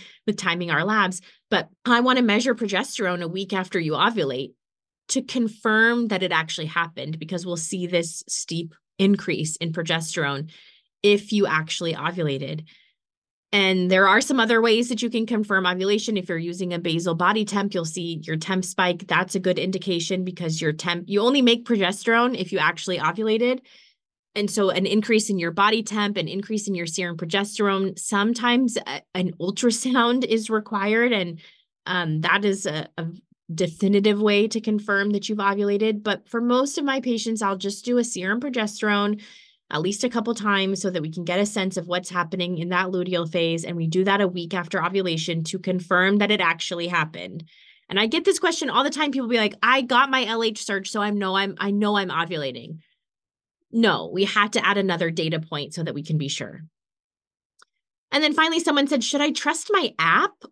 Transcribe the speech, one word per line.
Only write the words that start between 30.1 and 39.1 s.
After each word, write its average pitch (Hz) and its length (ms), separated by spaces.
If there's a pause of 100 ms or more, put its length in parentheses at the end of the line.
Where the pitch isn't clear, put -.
is 220 260
required. 220 640
And, 175 260 (480)
um, 170 360
that 185 220
is 202 220
a, 156 220 (100)
a 165 80 (480)
definitive 202 640
way 208 280
to 220 120
confirm 208 500
that 196 180
you've 214 100
ovulated. 202 640
But 202 260
for 233 120
most 247 360
of 311 80
my 269 160
patients, 226 400
I'll 196 160
just 196 280
do 247 140
a 233 60
serum 196 360
progesterone 208 840 (480)